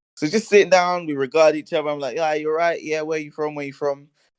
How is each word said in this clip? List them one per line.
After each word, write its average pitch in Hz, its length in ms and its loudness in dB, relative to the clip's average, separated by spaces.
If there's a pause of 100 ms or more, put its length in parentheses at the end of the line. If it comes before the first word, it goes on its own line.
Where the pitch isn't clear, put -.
(160)
So 151 120 -4
just 214 220 -2
sitting 196 220 6
down, 180 360 2
we 147 80 -4
regard 156 400 4
each 151 180 -10
other. 151 160 -2
I'm 147 100 -6
like, 131 180 -6
"Yeah, 156 180 0
you're 156 200 -2
right. 170 260 -2
Yeah, 156 220 -4
where 156 160 -4
you 147 120 -12
from? 151 240 -6
Where 143 120 -8
you 135 60 -14
from?" 143 360 -6 (300)